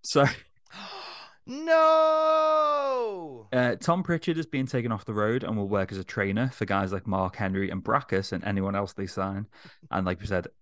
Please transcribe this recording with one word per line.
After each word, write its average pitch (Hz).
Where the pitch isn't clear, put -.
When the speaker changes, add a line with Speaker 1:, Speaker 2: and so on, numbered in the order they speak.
Speaker 1:
So 143
Speaker 2:
<gasps> -
No! 311
Speaker 1:
Uh, 123
Tom 170
Pritchard 165
is 160
being 131
taken 120
off 107
the 113
road 107
and 110
will 101
work 98
as 95
a 92
trainer 104
for 123
guys 98
like 95
Mark 95
Henry 95
and 95
Brackus 110
and 90
anyone 98
else 98
they 98
sign. 98
And 95
like 92
we -
said 92